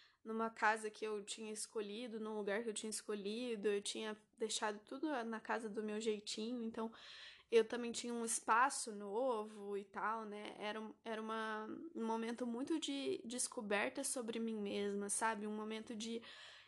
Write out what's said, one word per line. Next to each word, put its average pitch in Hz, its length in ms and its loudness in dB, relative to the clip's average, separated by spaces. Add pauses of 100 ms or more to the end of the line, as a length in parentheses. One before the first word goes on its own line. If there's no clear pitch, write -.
(240)
numa 226 260 0
casa 220 400 4
que 214 160 -6
eu 214 180 -2
tinha 214 280 -6
escolhido, 214 680 -4
num 220 160 -2
lugar 202 260 2
que 233 60 -2
eu 214 60 -2
tinha 220 160 -4
escolhido, 214 800 0
eu 202 120 4
tinha 214 360 -4 (200)
deixado 214 440 0
tudo 269 280 -4 (160)
na 226 160 -2
casa 226 280 0
do 208 140 -2
meu 214 180 0
jeitinho, 226 640 0
então 226 280 -2 (580)
eu 226 140 10
também 240 280 -2
tinha 240 200 -2
um 233 120 0
espaço 233 720 4
novo 208 840 0
e 202 80 -4
tal, 202 420 -2
né? 208 320 -6
Era 208 220 -2
um, 220 140 -8 (100)
era 220 180 -2
uma, 220 440 -2 (280)
um 226 100 0
momento 226 420 0
muito 262 320 2
de 277 460 0
descoberta 233 800 0
sobre 233 340 -2
mim 226 200 0
mesma, 202 500 0
sabe? 220 380 2
Um 214 100 -2
momento 220 380 -6
de, 226 260 -4 (480)